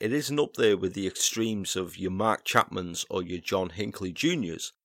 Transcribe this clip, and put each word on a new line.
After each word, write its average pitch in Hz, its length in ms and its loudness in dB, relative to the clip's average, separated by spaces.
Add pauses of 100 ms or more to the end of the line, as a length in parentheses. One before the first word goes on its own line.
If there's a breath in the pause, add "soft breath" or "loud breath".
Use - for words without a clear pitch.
it 110 120 0
isn't 147 280 0
up - 140 0
there 107 220 6
with 90 180 -2
the 98 120 -2
extremes 107 720 -2
of 90 200 -4
your 92 140 -2
Mark 104 340 2
Chapmans 90 640 2
or 95 140 -2
your 87 160 -6
John 92 320 0
Hinckley 101 400 -6
Juniors. 101 600 -2 (120)